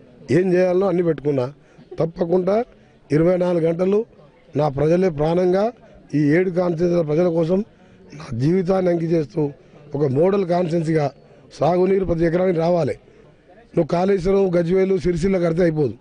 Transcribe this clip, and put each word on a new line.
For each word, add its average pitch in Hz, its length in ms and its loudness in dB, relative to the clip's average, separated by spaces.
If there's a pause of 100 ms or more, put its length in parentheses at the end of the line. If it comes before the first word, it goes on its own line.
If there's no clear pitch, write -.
(380)
ఏం 190 160 2
చేయాలో 185 360 2
అన్నీ 175 200 0
పెట్టుకున్నా. 139 380 -2 (520)
తప్పకుండా 175 580 -2 (520)
ఇరవై 165 360 2
నాలుగు 175 220 0
గంటలు 185 300 0 (580)
నా 147 120 0
ప్రజలే 160 400 0 (100)
ప్రాణంగా 180 460 0 (500)
ఈ 143 60 0 (160)
ఏడు 185 200 2
కాన్స్టిట్యుయెన్సీల 175 540 0
ప్రజల 170 260 2
కోసం 170 220 0 (600)
నా 156 80 -18 (140)
జీవితాన్ని 180 500 0
అంకితం 165 240 -2
చేస్తూ 156 280 -2 (520)
ఒక 143 120 -2
మోడల్ 180 400 0
కాన్స్టిట్యుయెన్సీగా 165 640 0 (500)
సాగునీరు 185 440 2
ప్రతి 165 200 0
ఎకరానికి 175 340 0
రావాలి. 165 340 0 (600)
నువ్వు - 340 -4
కాళేశ్వరం, 190 680 0
గజ్వేలు, 190 440 2
సిరిసిల్ల 180 400 0
కడితే 170 240 0
అయిపోదు. 151 380 0